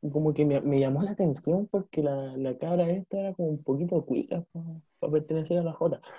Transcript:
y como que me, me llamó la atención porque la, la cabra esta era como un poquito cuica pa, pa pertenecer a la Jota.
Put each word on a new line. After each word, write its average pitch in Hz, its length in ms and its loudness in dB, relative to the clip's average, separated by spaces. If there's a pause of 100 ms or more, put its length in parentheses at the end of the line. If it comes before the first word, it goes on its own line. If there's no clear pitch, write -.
y 151 100 -6
como 151 220 2
que 151 120 4
me, 143 160 4
me 143 180 4
llamó 135 240 2
la 202 80 -2
atención 180 600 0
porque 190 320 -2
la, 135 340 -2
la 131 200 -2
cabra 170 320 2
esta 190 300 -2
era 196 140 -4
como 175 160 -2
un 151 140 -4
poquito 160 420 0
cuica - 460 -2
pa, 170 100 -10 (380)
pa - 100 -2
pertenecer 156 500 0
a 175 40 0
la 165 100 -2
Jota. - 280 -2 (180)